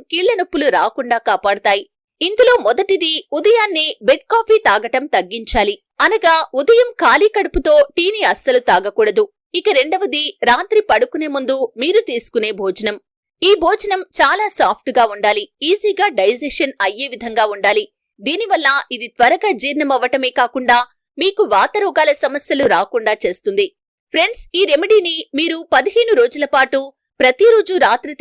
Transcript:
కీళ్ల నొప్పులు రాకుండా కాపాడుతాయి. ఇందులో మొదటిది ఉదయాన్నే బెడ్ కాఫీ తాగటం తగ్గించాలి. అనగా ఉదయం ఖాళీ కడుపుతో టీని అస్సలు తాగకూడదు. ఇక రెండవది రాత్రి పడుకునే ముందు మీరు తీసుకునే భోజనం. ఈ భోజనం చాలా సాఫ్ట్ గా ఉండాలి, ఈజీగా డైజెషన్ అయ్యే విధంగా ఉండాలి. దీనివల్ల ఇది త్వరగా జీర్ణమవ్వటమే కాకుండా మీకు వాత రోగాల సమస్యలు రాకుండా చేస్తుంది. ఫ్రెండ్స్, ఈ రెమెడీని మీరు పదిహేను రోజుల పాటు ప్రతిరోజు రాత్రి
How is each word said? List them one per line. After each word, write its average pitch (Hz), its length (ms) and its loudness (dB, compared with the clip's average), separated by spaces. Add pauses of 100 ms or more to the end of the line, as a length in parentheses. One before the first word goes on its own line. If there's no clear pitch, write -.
(100)
కీళ్ల 359 200 0 (100)
నొప్పులు 302 260 -4 (120)
రాకుండా 233 400 -2 (100)
కాపాడుతాయి. 202 540 0 (460)
ఇందులో 453 240 4 (140)
మొదటిది 370 460 0 (260)
ఉదయాన్నే 403 480 2 (220)
బెడ్ 294 240 2
కాఫీ 440 240 2 (120)
తాగటం 226 360 0 (100)
తగ్గించాలి. 208 600 -2 (300)
అనగా 339 300 2 (260)
ఉదయం 466 300 4 (120)
ఖాళీ 302 340 4
కడుపుతో - 380 0 (220)
టీని 392 260 -2 (100)
అస్సలు 254 280 0 (100)
తాగకూడదు. 202 540 0 (340)
ఇక 302 100 -2 (100)
రెండవది 302 440 -2 (260)
రాత్రి 339 320 2 (100)
పడుకునే 262 440 0
ముందు 269 220 -2 (260)
మీరు 392 180 2 (100)
తీసుకునే 226 400 -4 (100)
భోజనం. 202 360 -4 (520)
ఈ - 20 4 (140)
భోజనం 381 360 0 (180)
చాలా 349 280 2 (120)
సాఫ్ట్ 214 400 -2
గా 240 60 4 (100)
ఉండాలి, 208 300 -2 (240)
ఈజీగా 403 380 0 (120)
డైజెషన్ 254 560 -2 (120)
అయ్యే 208 280 -6
విధంగా 220 300 -2 (100)
ఉండాలి. 202 300 0 (420)
దీనివల్ల 359 420 -2 (280)
ఇది 226 200 -12
త్వరగా 311 340 2 (120)
జీర్ణమవ్వటమే 269 680 -2 (100)
కాకుండా 247 380 0 (440)
మీకు 392 200 0 (120)
వాత - 180 2 (120)
రోగాల 311 280 0 (120)
సమస్యలు 277 500 -2
రాకుండా 214 400 -2 (100)
చేస్తుంది. 196 420 -2 (460)
ఫ్రెండ్స్, 381 320 -2 (140)
ఈ 370 40 2 (100)
రెమెడీని 349 440 2 (220)
మీరు 330 200 -2 (160)
పదిహేను 403 460 2
రోజుల 269 340 0
పాటు 269 260 0 (400)
ప్రతిరోజు 381 540 4 (120)
రాత్రి 247 340 -2